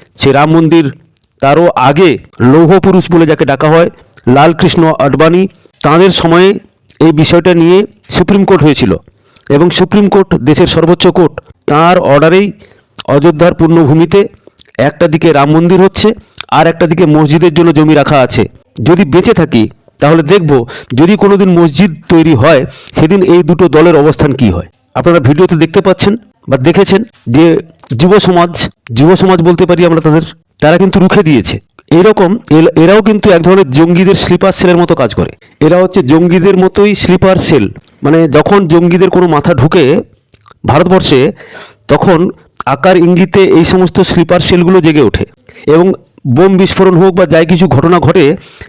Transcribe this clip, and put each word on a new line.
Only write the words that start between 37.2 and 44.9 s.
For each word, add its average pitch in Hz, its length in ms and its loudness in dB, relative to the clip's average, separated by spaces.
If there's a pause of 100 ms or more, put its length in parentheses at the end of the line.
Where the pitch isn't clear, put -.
সেল, 113 340 -2 (340)
মানে 160 240 0
যখন 160 400 0
জঙ্গিদের 175 420 0
কোনো 180 180 0
মাথা 160 260 -2
ঢুকে 156 480 0 (640)
ভারতবর্ষে, 170 680 0 (560)
তখন 170 420 0 (360)
আকার 143 320 -2
ইঙ্গিতে 175 460 0
এই 165 220 2
সমস্ত 185 340 -2
স্লিপার 175 400 0
সেলগুলো 175 420 0
জেগে 151 200 0